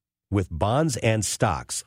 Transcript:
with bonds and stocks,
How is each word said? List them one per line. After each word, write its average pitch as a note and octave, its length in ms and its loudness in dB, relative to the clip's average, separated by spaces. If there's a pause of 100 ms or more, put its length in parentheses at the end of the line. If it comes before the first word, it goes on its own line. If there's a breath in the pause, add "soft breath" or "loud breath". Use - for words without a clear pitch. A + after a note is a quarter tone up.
(300)
with G2 220 0
bonds A#2 460 0
and A2 260 2
stocks, - 640 -2